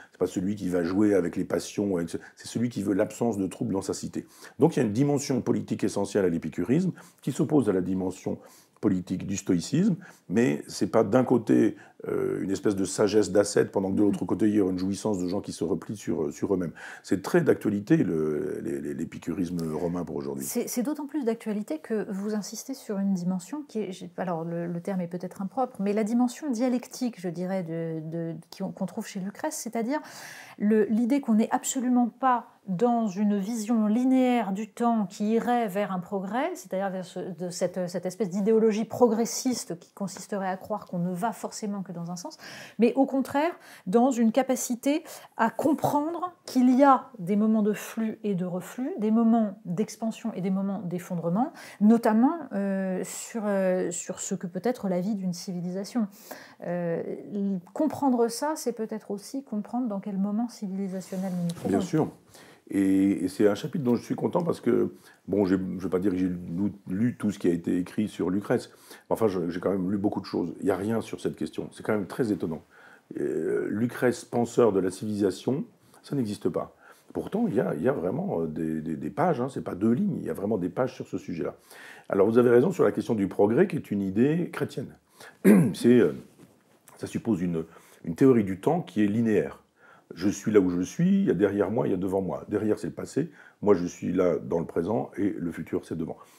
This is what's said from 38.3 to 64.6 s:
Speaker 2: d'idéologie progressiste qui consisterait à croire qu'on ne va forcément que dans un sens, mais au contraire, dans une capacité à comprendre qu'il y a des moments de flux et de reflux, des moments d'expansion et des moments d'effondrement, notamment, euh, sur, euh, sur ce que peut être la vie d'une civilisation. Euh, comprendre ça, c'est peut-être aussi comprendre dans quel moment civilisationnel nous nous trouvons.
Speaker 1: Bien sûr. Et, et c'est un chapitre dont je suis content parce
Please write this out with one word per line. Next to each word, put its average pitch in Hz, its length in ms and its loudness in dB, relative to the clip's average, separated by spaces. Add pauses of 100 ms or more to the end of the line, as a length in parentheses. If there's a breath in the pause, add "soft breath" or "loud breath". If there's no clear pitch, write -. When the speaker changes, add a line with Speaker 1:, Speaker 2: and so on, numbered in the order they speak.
Speaker 2:
d'idéologie 214 560 4
progressiste 220 920 0
qui - 140 -20
consisterait 190 560 -6
à 185 80 -4
croire 208 300 -8
qu'on 180 120 -6
ne 175 140 0
va 196 200 -2
forcément 202 500 -8
que 180 100 -12
dans 170 180 -8
un 180 60 -8
sens, 302 220 -14 (400 loud breath)
mais 233 160 6
au 269 100 4
contraire, 277 460 0 (360 loud breath)
dans 233 240 6
une 226 220 4
capacité 262 720 0 (320 loud breath)
à 226 140 2
comprendre 320 800 0 (140)
qu'il 254 280 4
y 254 80 6
a 269 360 6
des 185 180 -2
moments 220 240 4
de 208 140 2
flux - 500 -6
et 208 100 0
de 180 120 -2
reflux, 180 520 -6
des 214 120 0
moments 226 560 4
d'expansion 214 640 -4
et - 80 -8
des 185 80 -2
moments 196 320 -2
d'effondrement, 175 720 -2 (300 loud breath)
notamment, 233 560 6 (160)
euh, 190 500 -2
sur, - 400 -8
euh, 185 460 0
sur - 300 -8
ce - 140 -6
que 190 120 -6
peut 180 180 -8
être 240 240 -2
la 180 140 0
vie 208 140 -2
d'une 185 180 -2
civilisation. 180 720 -4 (580 loud breath)
Euh, 175 360 -2 (720)
comprendre 254 540 2
ça, 294 280 -4
c'est 254 160 -4
peut-être 220 380 -8
aussi 240 340 -8
comprendre 233 420 -4
dans 202 140 -4
quel 196 160 -6
moment 208 320 0
civilisationnel 190 880 -6
nous 175 80 -2
nous 170 80 -2
trouvons. - 160 -6
Speaker 1:
Bien 190 140 2
sûr. 156 260 2 (640 loud breath)
Et, 95 560 4
et - 20 -4
c'est 104 180 4
un 101 80 6
chapitre 147 300 -4
dont 120 100 4
je 110 80 0
suis - 120 -6
content 123 280 0
parce - 200 -2